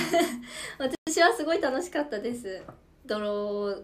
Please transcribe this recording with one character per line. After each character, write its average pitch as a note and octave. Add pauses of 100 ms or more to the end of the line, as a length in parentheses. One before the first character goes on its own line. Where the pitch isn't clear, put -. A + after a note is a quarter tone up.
(220)
<laughs> -
私 C#4+
は F4
す D#4+
ご D#4
い -
楽 C4+
し -
か D4
っ D4
た G#3+
で A#3
す。 F#3+ (420)
泥 G#3